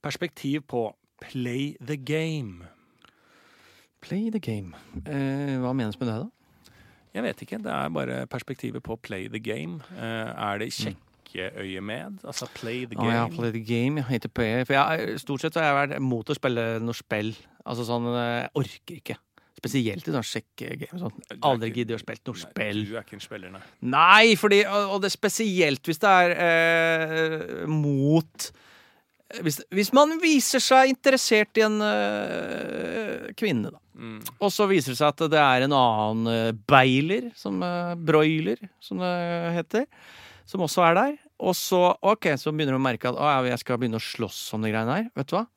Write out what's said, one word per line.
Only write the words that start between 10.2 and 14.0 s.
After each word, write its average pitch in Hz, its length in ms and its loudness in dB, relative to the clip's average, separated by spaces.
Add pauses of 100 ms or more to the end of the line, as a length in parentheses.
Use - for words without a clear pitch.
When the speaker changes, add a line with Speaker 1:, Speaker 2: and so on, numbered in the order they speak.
Speaker 1:
er 104 260 -4
det 117 100 -6
i - 60 -10
Speaker 2:
Mm. 104 220 -6 (380)
Speaker 1:
sjekkeøyemed? 98 920 -10
Altså - 300 -10
play 123 320 -8
the 113 100 -12
Speaker 2:
Å, 104 80 -2
ja, 117 220 0
Speaker 1:
game. - 100 -10
Speaker 2:
play 117 160 -2
the 113 80 -4
game, 120 380 -2
ja. 135 60 -4